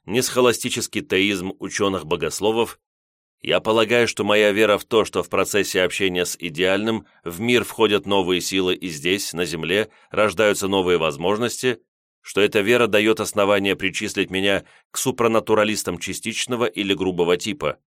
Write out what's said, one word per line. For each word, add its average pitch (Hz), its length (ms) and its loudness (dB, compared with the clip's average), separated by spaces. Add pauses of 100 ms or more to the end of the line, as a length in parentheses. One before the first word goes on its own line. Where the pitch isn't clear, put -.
ни 110 140 -2
схоластический 120 840 0
теизм 95 560 0
ученых-богословов, 95 1200 -2 (640)
я - 180 0
полагаю, 113 480 2
что - 160 -4
моя 104 300 4
вера 104 260 4
в - 60 -14
то, 110 200 2
что 87 200 -2
в - 40 -18
процессе 95 540 0
общения 90 420 0
с - 140 -6
идеальным 95 680 -2 (180)
в 87 160 -10
мир 117 240 2
входят 101 420 0
новые 92 340 2
силы 92 360 0
и 90 120 -8
здесь, 87 440 -4
на 85 120 -4
земле, 85 460 -2 (200)
рождаются 101 580 0
новые 90 280 2
возможности, 101 840 -2 (400)
что - 200 -4
эта 117 200 2
вера 117 260 4
дает 107 320 2
основание 101 560 0
причислить 95 560 -4
меня 95 340 0 (280)
к - 40 -12
супранатуралистам 107 1000 0
частичного 113 680 -6
или 101 280 -2
грубого 90 420 0
типа. 76 420 -6 (120)